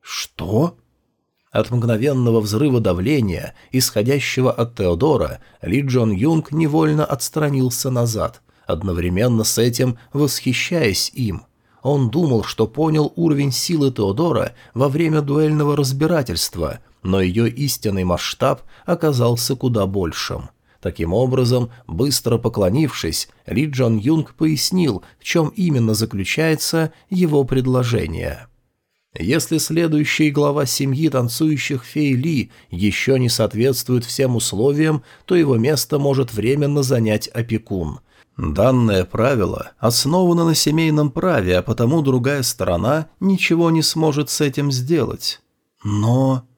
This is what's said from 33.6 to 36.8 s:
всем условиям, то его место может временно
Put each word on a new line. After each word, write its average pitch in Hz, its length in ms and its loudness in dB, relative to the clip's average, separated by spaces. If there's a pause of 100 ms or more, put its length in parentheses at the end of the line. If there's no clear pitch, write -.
всем 127 320 -2
условиям, 143 680 0 (220)
то - 100 0
его 147 220 4
место 143 420 0
может 139 360 0
временно 143 480 0